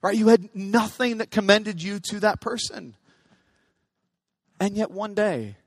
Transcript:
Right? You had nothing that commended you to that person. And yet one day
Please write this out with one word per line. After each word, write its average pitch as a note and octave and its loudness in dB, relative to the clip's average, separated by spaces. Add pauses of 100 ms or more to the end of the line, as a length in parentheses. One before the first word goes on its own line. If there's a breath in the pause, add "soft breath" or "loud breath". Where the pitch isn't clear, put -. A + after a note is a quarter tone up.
Right? G3+ 0
You G#3+ 4
had A3+ 6
nothing A3 0
that A3 -6
commended G3+ 2
you G3+ -6 (120)
to G#3 -6
that G3+ 0
person. - -10 (1600)
And G3+ -2
yet G#3+ -2
one G3+ -8
day D3+ -2